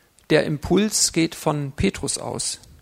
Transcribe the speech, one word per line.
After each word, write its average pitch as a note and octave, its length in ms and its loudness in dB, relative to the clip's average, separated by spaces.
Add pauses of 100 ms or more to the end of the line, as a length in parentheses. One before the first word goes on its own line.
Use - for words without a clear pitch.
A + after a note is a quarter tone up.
(300)
der D3+ 160 4
Impuls F3+ 640 2
geht E3 220 0
von D3 380 -2
Petrus - 480 -2
aus. - 400 -6 (220)